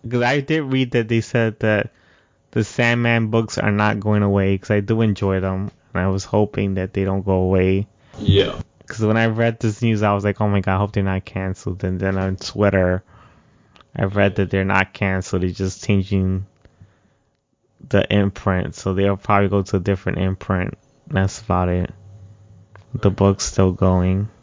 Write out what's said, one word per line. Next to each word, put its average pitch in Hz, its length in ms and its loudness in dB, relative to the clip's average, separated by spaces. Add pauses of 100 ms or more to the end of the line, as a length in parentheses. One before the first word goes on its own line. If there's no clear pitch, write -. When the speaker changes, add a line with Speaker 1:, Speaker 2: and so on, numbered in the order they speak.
Speaker 1:
'cause 120 140 -2
I 139 180 2
did 156 220 -2
read 131 300 -2
that 117 160 0
they 117 120 2
said 113 400 0
that 107 300 0 (600)
the 110 120 0
Sandman 120 640 0
books 110 300 -2
are 107 140 0
not 107 280 0
going 104 220 2
away, 98 360 2
'cause - 120 -12
I 104 100 4
do 110 220 -2
enjoy 98 380 0
them, 95 300 -4 (220)
and 87 100 -2
I 95 60 2
was 98 160 -2
hoping 104 500 0
that 92 200 -4
they 98 100 0
don't 95 200 -2
go 98 100 0
away. 92 520 2 (320)
Speaker 2:
Yeah. - 420 2 (260)
Speaker 1:
'Cause 110 180 -4
when 107 140 2
I 113 80 2
read 113 340 0
this 110 220 -2
news, 110 200 2
I 104 120 2
was 101 100 -2
like, 101 160 0
"Oh 107 80 2
my 101 120 2
God, 95 160 0
I - 20 0
hope 101 140 -2
they're 101 100 0
not 95 220 -2
canceled." 95 600 -6
And 92 160 -2
then 95 160 -2
on 95 200 -2
Twitter, 95 680 0 (920)
I - 100 -2
read 98 320 0
that 95 140 0
they're 95 140 0
not 95 300 0
canceled. 95 480 -2
They're 92 80 -2
just 95 340 -6
changing 95 600 0 (1400)
the - 260 2
imprint, 98 640 0
so 98 200 -4
they'll 98 220 2
probably 101 320 0
go 98 140 2
to 98 140 -4
a 92 40 2
different 92 380 -2
imprint. 92 600 -2 (300)
That's 95 340 -2
about 90 260 0
it. 90 220 -2 (1040)
The - 160 2
book's 98 340 2
still 95 280 2
going. 92 560 2 (140)